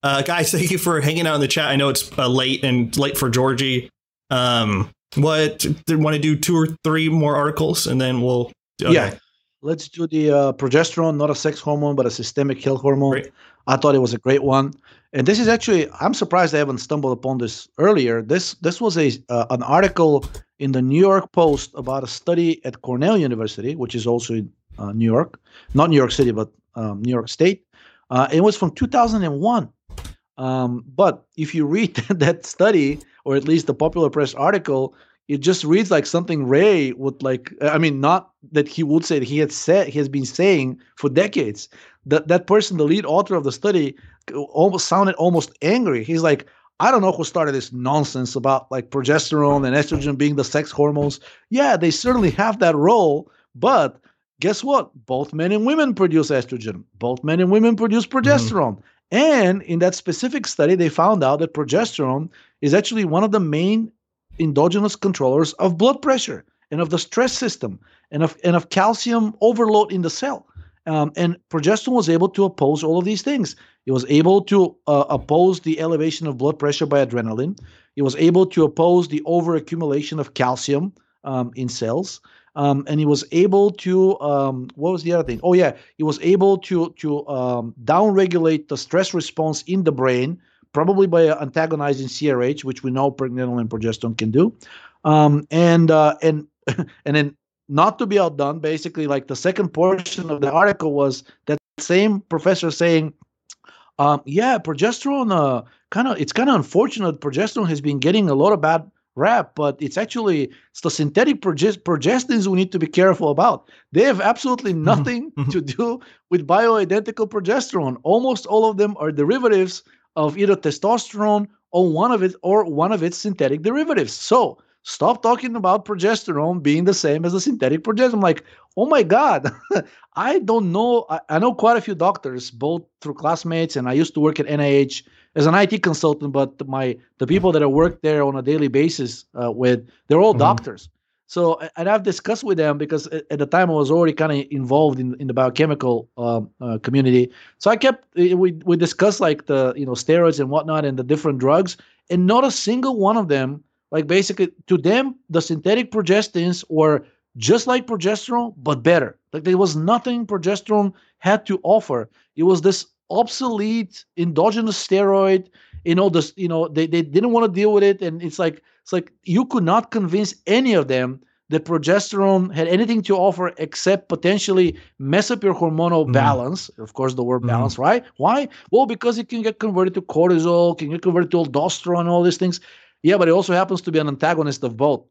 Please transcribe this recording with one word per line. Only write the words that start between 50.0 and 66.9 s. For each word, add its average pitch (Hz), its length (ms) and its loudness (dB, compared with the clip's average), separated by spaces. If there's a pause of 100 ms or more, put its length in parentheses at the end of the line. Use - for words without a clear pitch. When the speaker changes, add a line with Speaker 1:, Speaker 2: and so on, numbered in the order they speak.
Speaker 2:
being 147 200 0
the 139 80 0
sex 151 260 -4
hormones. 147 500 -2 (300)
Yeah, 262 260 2
they 165 140 2
certainly 240 400 2
have 208 300 -2
that 170 140 4
role, 160 560 2 (240)
but 160 460 2 (400)
guess 196 240 -2
what? 269 260 0 (140)
Both 139 300 -6
men 170 180 0
and 214 140 0
women 285 280 2
produce 160 360 2
estrogen. 120 520 -4 (160)
Both 123 240 -4
men 160 180 -2
and 180 120 2
women 220 240 4
produce 220 300 0
Speaker 1:
Mm-hmm. 262 220 0
Speaker 2:
progesterone." 165 540 0 (300)
And 214 500 2
in 170 180 -4
that 180 160 2
specific 247 500 -6
study, 165 300 2
they 170 120 2
found 175 360 2
out 139 160 2
that 165 120 -4
progesterone 147 760 -2 (320)
is 143 100 2
actually 208 320 0
one 170 200 0
of 208 80 -2
the 208 80 2
main 185 500 -2 (480)
endogenous 165 580 0
controllers 151 580 0
of 180 220 0
blood 254 240 2
pressure 254 440 -4 (260)
and 151 100 -4
of 165 100 -2